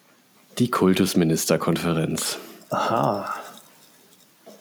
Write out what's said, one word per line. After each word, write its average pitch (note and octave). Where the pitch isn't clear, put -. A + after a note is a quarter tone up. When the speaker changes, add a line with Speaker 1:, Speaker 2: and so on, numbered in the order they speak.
Speaker 1:
die B2
Kultusministerkonferenz. F2
Speaker 2:
Aha. -